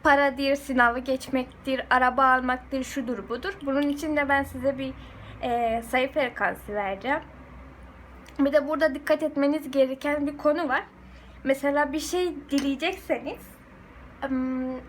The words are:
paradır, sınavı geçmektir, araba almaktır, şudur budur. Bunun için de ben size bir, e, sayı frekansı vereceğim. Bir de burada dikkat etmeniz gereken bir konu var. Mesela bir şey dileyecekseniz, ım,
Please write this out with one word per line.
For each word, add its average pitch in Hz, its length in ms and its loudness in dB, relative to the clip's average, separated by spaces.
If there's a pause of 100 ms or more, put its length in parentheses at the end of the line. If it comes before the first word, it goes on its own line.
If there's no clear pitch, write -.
paradır, 277 540 4
sınavı 247 420 2
geçmektir, 262 920 -4
araba 254 340 4
almaktır, 254 600 2
şudur 233 440 -6
budur. 262 340 -6
Bunun 277 200 0
için 294 340 0
de 285 120 2
ben 277 140 4
size 269 360 -2
bir, 262 160 -6 (480)
e, 233 400 0
sayı 254 300 0
frekansı 208 640 -2
vereceğim. 202 460 -2 (1200)
Bir 277 140 4
de 285 160 4
burada 302 260 2
dikkat 302 280 0
etmeniz 294 480 0
gereken 277 560 0
bir 285 100 -6
konu 302 320 2
var. 277 140 0 (600)
Mesela 277 480 2
bir 302 80 -2
şey 349 340 -2 (160)
dileyecekseniz, 277 920 -2 (840)
ım, 254 640 -2